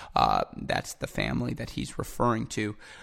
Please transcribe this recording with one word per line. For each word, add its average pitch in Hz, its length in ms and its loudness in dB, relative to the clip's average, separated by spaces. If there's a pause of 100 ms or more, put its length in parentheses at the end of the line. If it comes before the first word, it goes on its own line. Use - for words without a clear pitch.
(140)
Uh, 52 280 6 (140)
that's - 380 -2
the - 140 -6
family 123 460 0
that - 160 -6
he's - 280 -4
referring 120 500 0
to. 104 280 -2 (260)